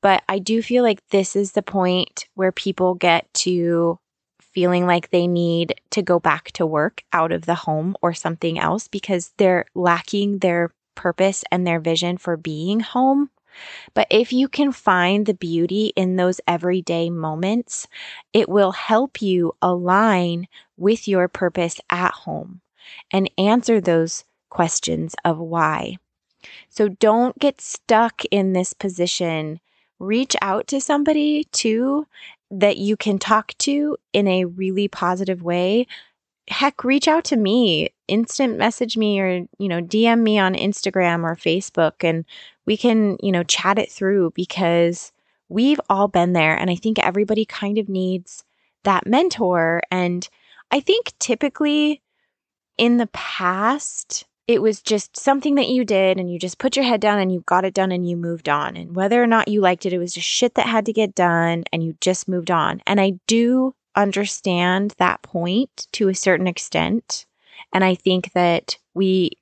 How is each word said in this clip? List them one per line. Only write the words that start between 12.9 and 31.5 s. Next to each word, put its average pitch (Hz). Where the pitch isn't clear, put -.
But 214
if 226
you 262
can 285
find 190
the 202
beauty 175
in 185
those 185
everyday 170
moments, 170
it 226
will 196
help 226
you 180
align 180
with 208
your 185
purpose 175
at 180
home 175
and 196
answer 220
those 165
questions 165
of 165
why. 165
So 214
don't 226
get 277
stuck -
in 190
this 180
position. 170
Reach 220
out 196
to 277
somebody 302
too 254